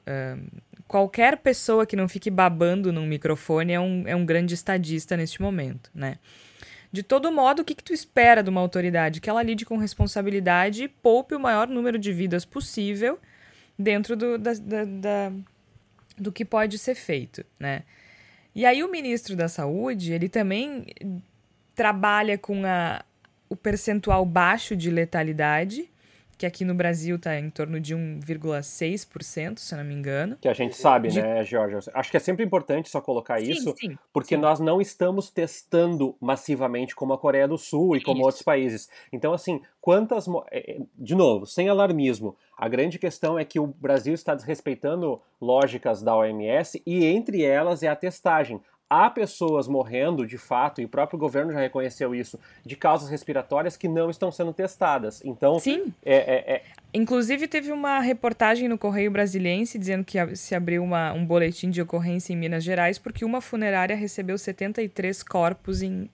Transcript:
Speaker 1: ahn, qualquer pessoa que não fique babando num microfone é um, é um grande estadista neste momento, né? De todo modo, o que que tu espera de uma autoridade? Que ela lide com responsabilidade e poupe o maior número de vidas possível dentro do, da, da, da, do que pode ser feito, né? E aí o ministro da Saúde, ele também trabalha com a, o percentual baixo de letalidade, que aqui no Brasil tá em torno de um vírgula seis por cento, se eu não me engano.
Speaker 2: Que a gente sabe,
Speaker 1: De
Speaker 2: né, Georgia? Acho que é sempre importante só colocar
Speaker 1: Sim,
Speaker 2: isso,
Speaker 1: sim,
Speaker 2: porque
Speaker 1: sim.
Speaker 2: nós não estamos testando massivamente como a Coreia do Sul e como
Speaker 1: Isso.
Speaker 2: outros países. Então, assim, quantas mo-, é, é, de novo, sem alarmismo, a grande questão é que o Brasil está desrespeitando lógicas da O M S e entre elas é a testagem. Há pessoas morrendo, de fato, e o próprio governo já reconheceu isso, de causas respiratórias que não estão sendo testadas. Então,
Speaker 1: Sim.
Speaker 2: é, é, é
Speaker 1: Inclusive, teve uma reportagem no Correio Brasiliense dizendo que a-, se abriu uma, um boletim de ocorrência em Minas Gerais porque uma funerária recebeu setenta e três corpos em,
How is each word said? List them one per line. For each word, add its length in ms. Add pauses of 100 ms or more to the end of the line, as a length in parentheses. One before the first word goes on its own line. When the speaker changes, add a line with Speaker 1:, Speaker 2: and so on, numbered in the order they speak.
Speaker 1:
ahn, 400 (400)
qualquer 520
pessoa 480
que 100
não 100
fique 220
babando 640
num 140
microfone 680
é 80
um, 260
é 80
um 120
grande 260
estadista 640
neste 240
momento, 540
né? 240 (720)
De 100
todo 300
modo, 300
o 20
que 100
que 80
tu 120
espera 480
de 80
uma 100
autoridade? 580
Que 120
ela 120
lide 220
com 140
responsabilidade 1040
e 40
poupe 460
o 60
maior 260
número 320
de 140
vidas 320
possível 760 (600)
dentro 360
do, 220
da, 180
da, 300
da, 480 (840)
do 140
que 120
pode 320
ser 200
feito, 480 (140)
né? 260 (680)
E 120
aí 160
o 80
ministro 460
da 120
Saúde, 640
ele 160
também 560 (920)
trabalha 600
com 300
a, 380 (440)
o 60
percentual 720
baixo 480
de 160
letalidade, 1000 (480)
que 100
aqui 180
no 100
Brasil 440
tá 200
em 120
torno 300
de 140
um 260
vírgula 420
seis 420
por 200
cento, 360
se 140
eu 40
não 60
me 100
engano. 460
Speaker 2:
Que 80
a 40
gente 240
sabe, 320
Speaker 1:
De 120
Speaker 2:
né, 240
Georgia? 360 (140)
Acho 160
que 60
é 40
sempre 240
importante 440
só 120
colocar 400
Speaker 1:
Sim, 100
Speaker 2:
isso, 260
Speaker 1:
sim, 200 (160)
Speaker 2:
porque 240
Speaker 1:
sim. 40
Speaker 2:
nós 200
não 200
estamos 500
testando 880
massivamente 760
como 180
a 60
Coreia 300
do 100
Sul 380
e 40
como 180
Speaker 1:
Isso. 80
Speaker 2:
outros 160
países. 460 (240)
Então, 200
assim, 280 (200)
quantas 480
mo-, 220
é, 220
é, 60 (180)
de 180
novo, 300
sem 240
alarmismo, 680 (200)
a 120
grande 320
questão 360
é 80
que 140
o 80
Brasil 480
está 200
desrespeitando 840 (200)
lógicas 600
da 120
O 100
M 220
S 400
e 180
entre 380
elas 400
é 60
a 80
testagem. 640 (300)
Há 200
pessoas 580
morrendo, 580
de 120
fato, 420
e 60
o 20
próprio 300
governo 340
já 80
reconheceu 540
isso, 260 (240)
de 100
causas 360
respiratórias 680
que 100
não 220
estão 240
sendo 180
testadas. 760
Então, 320
Speaker 1:
Sim. 340 (100)
Speaker 2:
é, 140
é, 380
é 80 (320)
Speaker 1:
Inclusive, 520
teve 240
uma 300
reportagem 680
no 120
Correio 320
Brasiliense 680
dizendo 260
que 140
a-, 160
se 200
abriu 280
uma, 300
um 140
boletim 420
de 140
ocorrência 500
em 40
Minas 280
Gerais 340
porque 280
uma 160
funerária 520
recebeu 440
setenta 420
e 80
três 340
corpos 600
em, 320